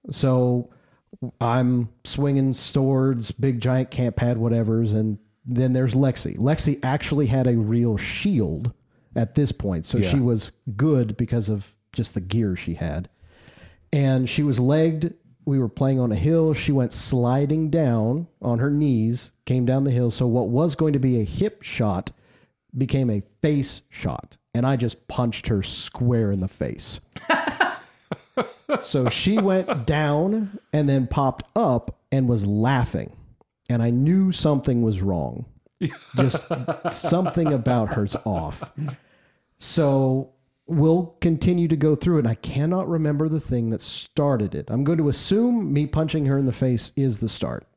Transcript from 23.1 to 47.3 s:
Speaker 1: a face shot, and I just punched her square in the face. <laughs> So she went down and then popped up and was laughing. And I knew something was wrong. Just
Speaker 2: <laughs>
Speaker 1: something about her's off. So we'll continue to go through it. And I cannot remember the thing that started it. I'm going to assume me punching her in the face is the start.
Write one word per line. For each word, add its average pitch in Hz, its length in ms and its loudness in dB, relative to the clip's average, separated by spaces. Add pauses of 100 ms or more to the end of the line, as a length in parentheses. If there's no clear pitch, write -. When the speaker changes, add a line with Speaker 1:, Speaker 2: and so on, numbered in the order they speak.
Speaker 1:
a 101 120 -2 (200)
face 147 480 0
shot, - 480 -8 (160)
and 120 120 0
I 135 100 2
just 117 320 -4
punched - 400 -4
her 101 140 2
square 113 680 -2
in 98 80 0
the 92 80 -2
face. - 520 -8 (280)
<laughs> 320 100 2 (1400)
So 127 280 0
she 202 280 0
went 185 480 0
down 175 720 0 (140)
and 151 160 2
then 135 180 2
popped - 480 -2
up 147 440 0 (120)
and 135 160 2
was 110 200 2
laughing. 107 680 0 (540)
And 120 140 0
I 120 80 2
knew 175 420 2
something 139 500 2
was 104 200 0
wrong. 80 420 -2 (720)
Just 131 320 0 (220)
Speaker 2:
<laughs> 160 200 -4
Speaker 1:
something 165 600 0
about 120 420 0
her's 104 300 -2
off. 82 480 -6 (840)
So 135 720 0 (360)
we'll 165 540 2
continue 170 480 2
to 160 80 2
go 151 180 2
through 170 220 0
it. 147 40 4
And 117 80 0
I 110 80 0
cannot 170 520 -2
remember 156 400 0
the 156 120 -2
thing 117 300 -2
that 113 120 -4
started 131 720 -2
it. - 160 -8
I'm 131 140 0
going 160 140 2
to 147 120 2
assume 220 640 0
me 143 140 0
punching 156 400 -2
her 139 120 2
in 135 80 2
the 123 60 0
face 127 440 -2
is 131 220 0
the 113 100 -4
start. - 380 -8 (100)